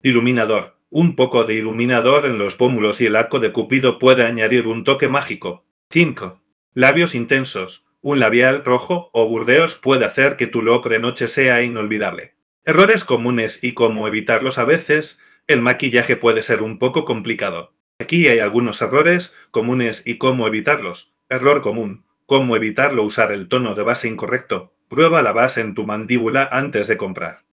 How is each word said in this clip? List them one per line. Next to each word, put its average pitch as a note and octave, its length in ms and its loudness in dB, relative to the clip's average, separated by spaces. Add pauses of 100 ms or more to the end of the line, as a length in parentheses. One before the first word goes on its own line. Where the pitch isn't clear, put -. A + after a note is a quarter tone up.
Iluminador. A#2 720 0 (120)
Un D#3 280 2
poco B2+ 280 2
de A2 100 -2
iluminador A#2+ 720 0
en A#2+ 120 -2
los G2+ 160 -4
pómulos A#2 460 0
y A#2+ 60 2
el G#2+ 100 2
arco A#2 240 0
de G#2+ 120 0
Cupido B2 460 0
puede B2+ 260 4
añadir A#2 420 0
un A2+ 180 -4
toque C3+ 240 2
mágico. B2+ 580 -6 (240)
Cinco. C3+ 500 -2 (340)
Labios C#3+ 400 2
intensos. A#2 720 -4 (140)
Un C#3 200 0
labial B2+ 440 2
rojo F3 480 -2
o A2+ 140 2
burdeos A#2+ 480 2
puede C3 300 0
hacer C#3 320 0
que A#2+ 100 -2
tu A#2 160 -4
look A#2+ 260 2
de A2+ 120 2
noche B2 260 -4
sea B2 360 2
inolvidable. G#2+ 720 -6 (300)
Errores G3 400 4
comunes A#2 600 -2
y A#2+ 100 -4
cómo G#2+ 320 0
evitarlos. A2+ 520 -2
A A#2+ 60 2
veces, D3+ 560 0 (280)
el C#3 120 4
maquillaje B2 560 0
puede A2 260 2
ser G#2+ 200 0
un A2 160 -8
poco C3 260 0
complicado. G#2 680 -6 (240)
Aquí E3 300 2
hay A#2 100 6
algunos A2 420 0
errores D#3+ 540 0 (160)
comunes A#2+ 560 -2
y A#2 120 -6
cómo B2+ 280 0
evitarlos. G#2+ 680 -4 (140)
Error C3 320 2
común. G#2+ 460 -6 (200)
¿Cómo C3 300 2
evitarlo? A2+ 460 0
Usar G#2+ 300 0
el F#2+ 160 -8
tono B2 260 -2
de G#2 80 -4
base A#2+ 260 -2
incorrecto. A2+ 680 -6 (140)
Prueba D#3+ 340 2
la G#2+ 100 0
base A#2+ 280 0
en G#2+ 140 -6
tu G#2+ 100 -6
mandíbula A2+ 680 -2
antes B2 380 -4
de A2 80 0
comprar. F2+ 480 -10 (120)